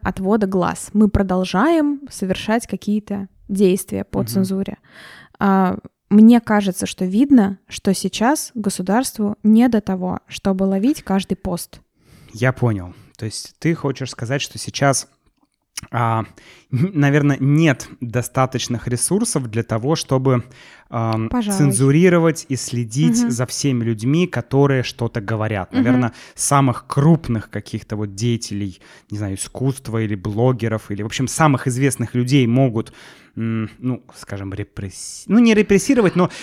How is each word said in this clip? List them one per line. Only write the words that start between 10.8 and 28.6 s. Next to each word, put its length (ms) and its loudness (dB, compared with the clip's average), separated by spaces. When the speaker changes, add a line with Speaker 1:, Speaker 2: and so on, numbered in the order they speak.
Speaker 1:
каждый 340 -2
пост. 440 -8
Speaker 2:
Я 200 0
понял. 420 -2
То 80 -10
есть 320 -14
ты 160 0
хочешь 360 -6
сказать, 300 -6
что 160 -10
сейчас, 520 -2
а, 340 -2
н-, 220 0
наверное, 460 2
нет 480 2
достаточных 880 -4
ресурсов 600 -2
для 140 -4
того, 320 -2
чтобы, 480 0
ам, 380 -2
Speaker 1:
Пожалуй. 300 -2
Speaker 2:
цензурировать 920 4
и 80 -2
следить 640 0
Speaker 1:
Мгм. 100 0
Speaker 2:
за 140 -2
всеми 380 -2
людьми, 440 0
которые 560 0
что-то 360 -6
говорят. 520 -4
Speaker 1:
Мгм. 100 2
Speaker 2:
Наверное, 300 2
самых 500 2
крупных 640 2
каких-то 460 -8
вот 180 -6
деятелей, 680 -4